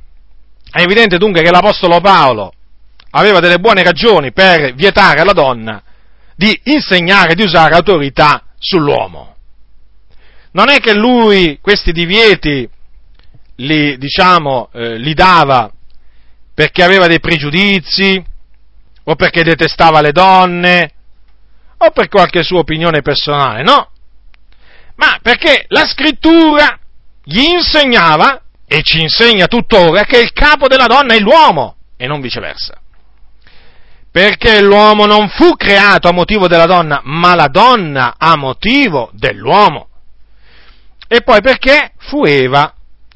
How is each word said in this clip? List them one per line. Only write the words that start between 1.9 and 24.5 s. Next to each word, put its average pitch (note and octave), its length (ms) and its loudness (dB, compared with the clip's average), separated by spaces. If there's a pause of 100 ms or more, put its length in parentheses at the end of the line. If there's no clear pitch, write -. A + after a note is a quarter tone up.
Paolo C3+ 520 0 (580)
aveva F#3 300 2
delle E3+ 180 2
buone F#3+ 240 2
ragioni E3+ 480 0
per E3+ 440 0
vietare F3+ 460 0
alla F#3 120 2
donna A#2 500 -2 (540)
di G3 200 -2 (100)
insegnare, F#3 680 0
di F3 80 -2
usare D#3+ 320 2
autorità D3+ 680 0 (160)
sull'uomo. A#2 760 -4 (1160)
Non G#3 180 0
è C#4+ 80 0
che A3 160 0
lui G#3 680 2
questi G3 300 -2
divieti E3+ 800 0 (840)
li, C#3+ 420 -4
diciamo, C#3 760 -2
eh, A#2 260 -10
li C#3+ 160 -8
dava C#3+ 580 2 (840)
perché D#3 260 -2
aveva F3+ 240 2
dei E3 140 0
pregiudizi F3+ 1040 -4 (800)
o D3+ 100 -4
perché E3+ 280 -2
detestava D#3+ 580 0
le D3+ 100 0
donne F3+ 800 2 (840)
o E4 140 2
per G#3 180 -4
qualche F3 340 0
sua F3 180 -2
opinione D#3 420 -4
personale, C#3 600 -4
no. B3 280 0 (1040)